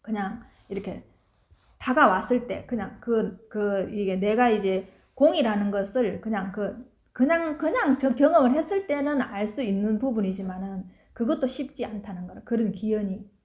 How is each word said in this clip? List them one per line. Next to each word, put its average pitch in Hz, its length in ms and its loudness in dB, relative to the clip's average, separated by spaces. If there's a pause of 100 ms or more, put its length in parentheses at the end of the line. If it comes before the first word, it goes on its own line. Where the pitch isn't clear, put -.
그냥 214 420 -6 (260)
이렇게 196 380 -8 (720)
다가왔을 247 680 2
때 - 180 -6
그냥 214 360 -6
그, - 480 -2
그 202 420 -2
이게 190 240 -2
내가 214 340 4
이제 190 420 0 (220)
공이라는 233 580 4
것을 196 500 -2
그냥 196 300 -4
그, 208 380 -6 (220)
그냥, 311 460 0
그냥 330 400 2
저 254 180 2
경험을 285 380 6
했을 381 340 0
때는 285 340 0
알 208 260 -4
수 214 140 -6
있는 208 380 0
부분이지만은 190 880 -4 (260)
그것도 269 340 0
쉽지 254 380 -6
않다는 202 420 -10
거라. 190 160 -16
그런 220 280 0
기연이. 208 580 -2 (160)